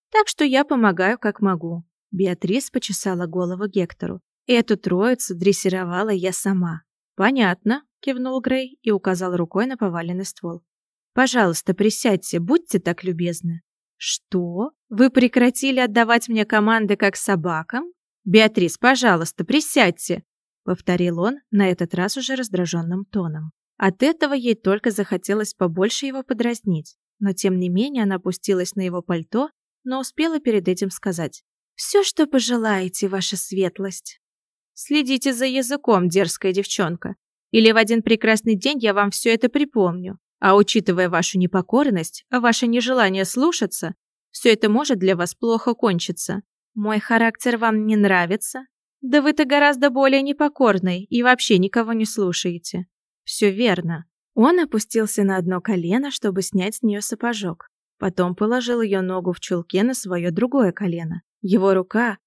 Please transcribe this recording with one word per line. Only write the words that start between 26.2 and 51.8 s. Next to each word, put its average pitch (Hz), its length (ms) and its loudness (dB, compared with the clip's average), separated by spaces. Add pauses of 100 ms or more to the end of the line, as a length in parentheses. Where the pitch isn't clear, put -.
подразнить, 226 720 -4 (240)
но 202 140 -2
тем 185 260 0
не 180 100 -2
менее 233 340 0
она 196 120 0
опустилась 185 600 -4
на 196 60 -4
его 180 200 -4
пальто, 214 480 -4 (340)
но 262 160 -6
успела 311 400 -4
перед 208 280 0
этим 185 240 -2
сказать: 170 520 -8 (320)
"Всё, - 280 0
что 311 240 0
пожелаете, 220 800 -2
ваша 190 300 -4
светлость". 190 800 -6 (540)
"Следите 269 600 -2
за 240 120 -2
языком, 254 640 0
дерзкая 190 440 0
девчонка, 190 640 -4 (360)
или 220 200 6
в 220 60 2
один 226 240 4
прекрасный 220 540 2
день 269 240 -2
я 220 140 0
вам 202 180 0
всё 226 220 0
это 226 160 2
припомню. 190 720 -2 (200)
А 196 160 6
учитывая 185 540 4
вашу 170 300 0
непокорность, 208 920 0
ваше 240 380 0
нежелание 233 580 0
слушаться, 247 720 -2 (360)
всё - 200 4
это 220 180 2
может 254 300 2
для 185 160 2
вас 175 180 -2
плохо 226 400 0
кончиться. 185 680 -2 (340)
Мой 214 240 -2
характер 233 580 0
вам 220 300 0
не 220 80 2
нравится? 196 720 0 (360)
Да 269 200 4
вы-то 294 240 2
гораздо 285 440 4
более 269 320 4
непокорный 220 840 0
и 240 200 -2
вообще 247 340 4
никого 220 360 0